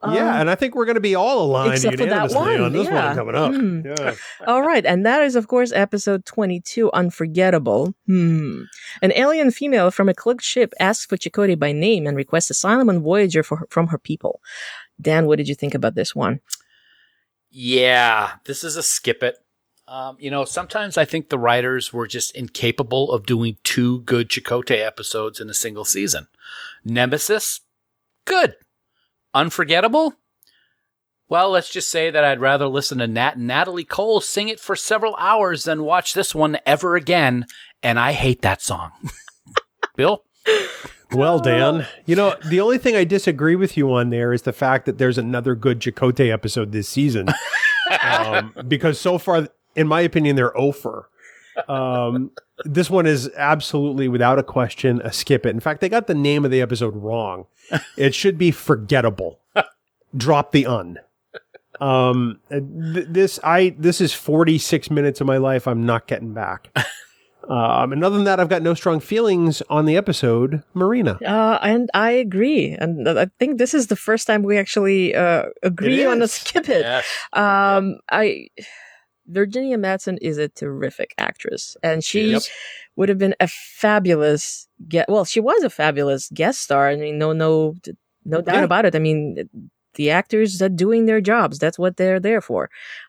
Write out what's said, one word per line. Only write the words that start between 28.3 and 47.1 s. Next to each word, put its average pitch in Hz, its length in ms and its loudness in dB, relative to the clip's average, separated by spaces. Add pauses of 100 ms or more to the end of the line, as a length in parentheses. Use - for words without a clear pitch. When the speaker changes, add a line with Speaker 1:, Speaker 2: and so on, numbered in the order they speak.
Speaker 3:
Unforgettable? 180 800 2 (1120)
Well, 180 240 2
let's 175 180 0
just - 200 -6
say 165 220 0
that 151 120 4
I'd 135 160 2
rather 139 280 2
listen 135 320 -2
to 117 80 0
Nat 117 280 0
and 120 120 -6
Natalie 175 360 -2
Cole 214 380 0
sing 208 280 -4
it 220 100 -10
for - 160 -4
several 214 420 -2
hours 185 480 2
than 156 180 -2
watch 170 300 0
this 190 220 -2
one 151 300 0
ever 170 300 2
again, 135 500 2 (380)
and 117 160 2
I 131 140 2
hate 131 300 0
that 92 180 0
song. 85 300 -8 (520)
<laughs> - 520 -8
Bill? 196 280 0 (880)
Speaker 1:
Well, 151 280 2
Dan, 135 460 2 (200)
you 165 100 2
know, 190 200 2 (100)
the 170 160 2
only 240 160 2
thing 240 180 0
I 190 80 4
disagree 165 520 2
with 185 220 0
you 135 160 2
on 123 160 2
there 120 240 0
is 120 100 0
the 123 100 -2
fact 131 320 0
that 131 120 -4
there's 127 200 2
another 123 380 -2
good 120 240 0
Chakotay 127 540 0
episode 107 380 -4
this 107 180 -6
season. 120 440 0